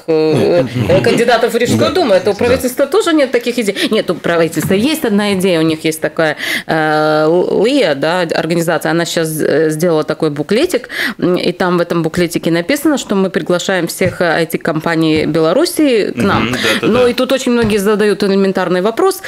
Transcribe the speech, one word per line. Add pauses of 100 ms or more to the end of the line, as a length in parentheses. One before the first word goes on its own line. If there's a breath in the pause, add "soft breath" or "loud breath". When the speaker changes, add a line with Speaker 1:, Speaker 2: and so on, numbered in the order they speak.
Speaker 1:
э,
Speaker 2:
Мгм.
Speaker 1:
э,
кандидатов
в
Рижскую
Speaker 2:
Да.
Speaker 1:
Думу?
Это
у
Speaker 2:
Да.
Speaker 1:
правительства
тоже
нет
таких
идей. (160 loud breath)
Нет,
у
правительства
есть
одна
идея,
у
них
есть
такая, (300 loud breath)
э, (380)
лиа,
да,
организация,
она
щас, (100)
э,
сделала
такой
буклетик, (300 loud breath)
м,
и
там
в
этом
буклетике
написано,
что
мы
приглашаем
всех,
э, (160)
I
T-компаний
Беларуси
к
нам.
Speaker 3:
Мгм,
да, (220 loud breath)
да,
Speaker 1:
Но
Speaker 3:
да.
Speaker 1:
и
тут
очень
многие
задают
элементарный
вопрос,